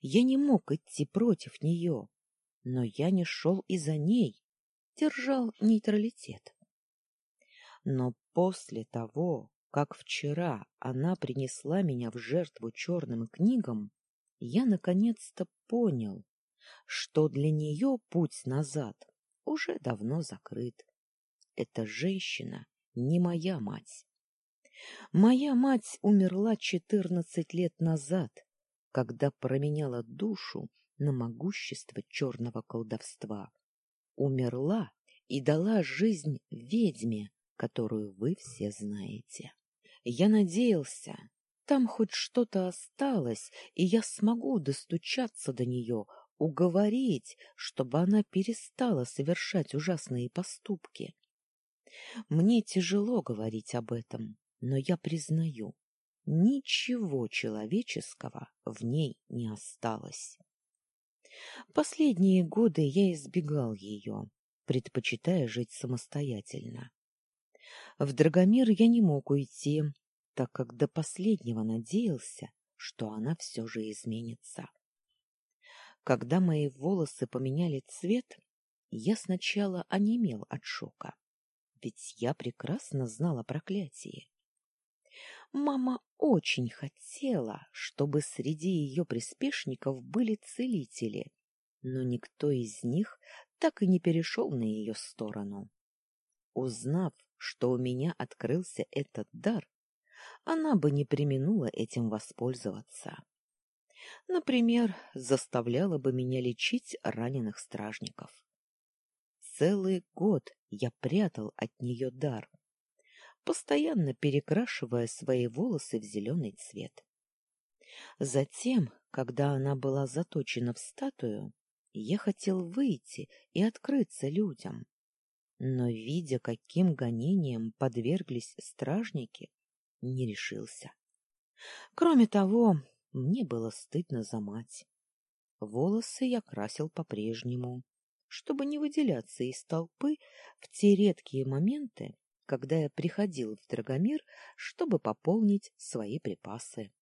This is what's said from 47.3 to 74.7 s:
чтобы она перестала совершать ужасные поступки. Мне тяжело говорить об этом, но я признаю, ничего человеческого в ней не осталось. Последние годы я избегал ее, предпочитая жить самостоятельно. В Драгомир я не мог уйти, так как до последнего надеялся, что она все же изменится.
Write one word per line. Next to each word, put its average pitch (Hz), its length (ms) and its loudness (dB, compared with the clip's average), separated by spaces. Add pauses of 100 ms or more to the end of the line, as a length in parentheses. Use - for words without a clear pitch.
чтобы 131 440 -2
она 202 240 6
перестала 196 800 -2
совершать 147 720 -2
ужасные 147 560 -2
поступки. - 840 -8 (1160)
Мне 208 340 6
тяжело 202 580 0
говорить 110 540 -4
об 117 160 -4
этом, 113 460 -6 (220)
но 127 160 -2
я 147 220 2
признаю, 156 800 -2 (500)
ничего 185 1040 2
человеческого - 1200 -4 (160)
в 110 180 -8
ней 139 360 -2 (100)
не 120 200 -6
осталось. - 880 -8 (1400)
Последние 190 680 4
годы 170 380 2
я 170 320 4
избегал 147 600 -2
ее, 104 520 -8 (400)
предпочитая 127 840 0
жить 113 240 -4
самостоятельно. 123 1200 -6 (1080)
В 139 140 0
Драгомир 185 560 6
я 220 180 8
не 233 140 6
мог 151 280 4
уйти, 143 540 0 (500)
так - 180 -4
как 120 240 -6
до 127 120 2
последнего 156 760 -2
надеялся, 120 840 -2 (260)
что - 360 -10
она 113 260 -4
все - 300 -8
же 110 240 -6
изменится. 117 800 -10 (1300)